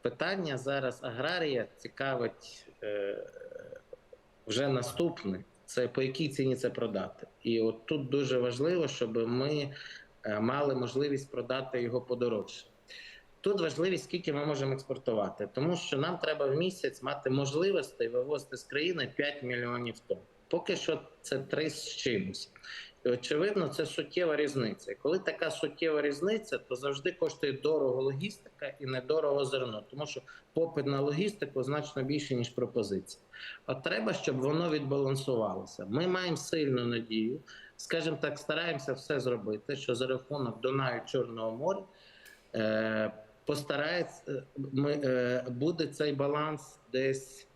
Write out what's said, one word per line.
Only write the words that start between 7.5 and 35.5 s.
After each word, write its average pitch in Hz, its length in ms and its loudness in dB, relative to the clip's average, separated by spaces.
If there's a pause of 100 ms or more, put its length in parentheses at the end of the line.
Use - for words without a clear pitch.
от 113 240 2
тут 139 240 0
дуже 127 300 2
важливо, 139 480 2
щоб 117 300 0 (100)
ми, 139 460 0 (500)
е, 107 160 0
мали 135 360 2
можливість 135 560 0
продати 127 500 -2
його 120 200 0
подорожче. 120 640 -2 (760)
Тут 196 200 4
важливість, 165 420 2
скільки 165 300 -2
ми 143 120 0
можемо 135 280 2
експортувати, 110 800 0
тому 160 220 2
що 160 220 -2
нам 165 200 0
треба 151 280 0
в 135 100 4
місяць 165 480 0
мати 135 260 -2
можливості 139 760 2
вивозити 127 500 -2
з - 60 -12
країни 151 520 -2
п'ять 143 280 0
мільйонів 123 560 -2
тонн. - 180 -2 (300)
Поки 175 280 0
що 151 260 0 (200)
це - 180 0
три 147 300 0
з - 260 -8
чимось. 95 560 -2 (540)
І, 127 40 4
очевидно, 160 580 2
це 147 180 0
суттєва 160 500 0
різниця. 135 560 0
І 101 40 -4
коли 170 240 2
така 160 320 -2
суттєва 151 500 0
різниця, 147 560 0
то - 180 -4
завжди 139 360 -2
коштує 151 420 0
дорого 135 480 2
логістика 139 800 -4
і 143 60 -8
недорого 139 600 2
зерно, 123 440 -2
тому 147 160 -6
що 139 160 -8 (320)
попит 160 320 2
на 139 160 2
логістику 147 640 0
значно 143 400 -2
більше, 139 320 0
ніж 117 140 0
пропозиція. 101 760 -2 (420)
А 131 100 -2
треба, 202 380 0
щоб 131 260 0
воно 156 300 2
відбалансувалося. 135 1200 0